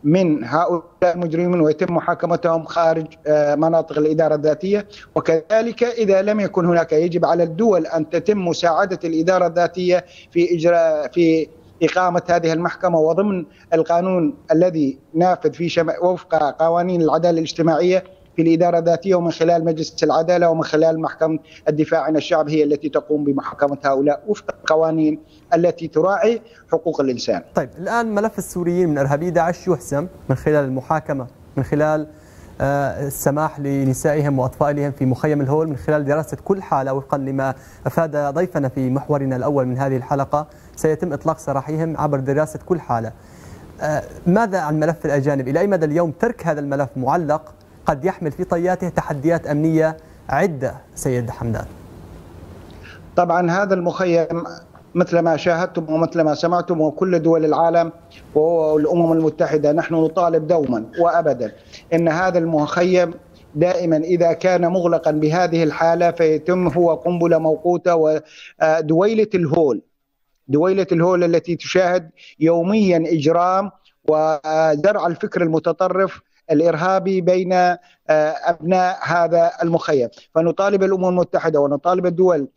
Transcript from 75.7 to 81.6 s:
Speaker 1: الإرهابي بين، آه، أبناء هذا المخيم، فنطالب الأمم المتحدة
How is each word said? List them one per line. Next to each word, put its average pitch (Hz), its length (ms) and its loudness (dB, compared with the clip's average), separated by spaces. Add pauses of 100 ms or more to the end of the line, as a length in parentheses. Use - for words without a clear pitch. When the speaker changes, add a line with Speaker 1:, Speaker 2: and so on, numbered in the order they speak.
Speaker 1:
الإرهابي 175 720 0
بين، 180 320 0
آه، 180 240 2 (320)
أبناء 165 960 0
هذا 170 480 2 (120)
المخيم، 160 460 0 (260)
فنطالب 190 480 2
الأمم 190 260 0
المتحدة 165 500 0